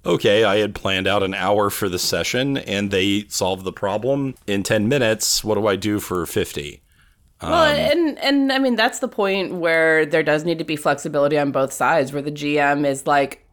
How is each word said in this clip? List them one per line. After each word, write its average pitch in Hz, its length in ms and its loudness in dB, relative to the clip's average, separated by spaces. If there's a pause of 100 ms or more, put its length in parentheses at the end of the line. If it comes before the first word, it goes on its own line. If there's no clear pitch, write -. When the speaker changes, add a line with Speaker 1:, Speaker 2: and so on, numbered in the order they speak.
Speaker 1:
okay, 113 400 4
I 101 120 2
had 104 160 0
planned 95 340 -2
out 101 140 2
an 95 120 -2
hour 101 360 2
for 98 200 -2
the 90 100 -2
session, 123 580 -2
and 101 340 -2
they 101 360 0
solved 95 380 -4
the 90 80 -6
problem 127 600 -2 (120)
in 101 160 0
ten 107 240 0
minutes. 117 560 0
What 107 120 0
do 104 120 0
I 101 80 2
do 104 240 -2
for 90 260 -4
fifty? 71 560 -6 (600)
Speaker 2:
Well, - 120 -2
Speaker 1:
Um, 311 220 4
Speaker 2:
and, 294 440 0
and, 277 340 0
I 254 60 0
mean, 254 160 2
that's 220 240 0
the 254 80 -4
point 196 480 -2
where 160 500 2
there 160 180 2
does 151 220 0
need 170 140 0
to 165 40 -6
be 160 120 -4
flexibility 143 640 0
on 143 120 2
both 135 220 0
sides, 131 400 2
where 143 80 -4
the 147 100 -6
G 147 280 -2
M 143 260 2
is 139 220 -2
like 143 460 0